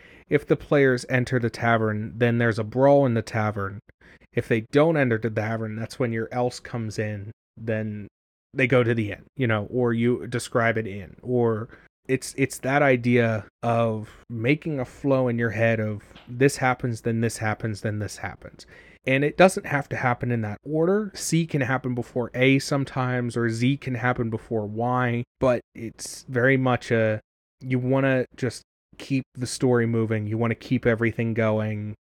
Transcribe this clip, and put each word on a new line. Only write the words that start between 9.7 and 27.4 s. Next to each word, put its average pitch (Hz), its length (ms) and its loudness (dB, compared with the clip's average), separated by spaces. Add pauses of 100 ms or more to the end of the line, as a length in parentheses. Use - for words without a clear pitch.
you 117 340 2
describe 117 500 0
an 110 100 -2
inn, 98 340 -12
or 117 460 0 (400)
it's, - 300 -2
it's - 220 -2
that 135 220 0
idea 120 640 2 (160)
of 113 480 0 (200)
making 139 500 -2
a 127 60 -4
flow 131 420 0
in 120 100 0
your 117 140 0
head 113 280 2
of 107 220 -4 (260)
this 127 300 2
happens, 127 440 0
then 113 180 -2
this 113 180 0
happens, 110 440 -4
then 107 180 -4
this 101 180 -8
happens. - 480 -14 (400)
And 131 180 2
it 147 140 0
doesn't 185 280 6
have - 240 -4
to 113 80 -6
happen 123 340 0
in 117 100 0
that 104 220 -6
order. 180 500 0
C 165 320 0
can 156 160 -2
happen 127 320 -2
before 120 400 -4
A 131 260 6
sometimes, 127 760 -2
or 117 140 2
Z 123 280 2
can 131 180 -6
happen 120 340 0
before 110 360 -4
Y, 120 580 -2 (160)
but 123 220 2 (140)
it's - 540 -14
very 131 280 4
much 127 320 0
a, 110 300 2 (400)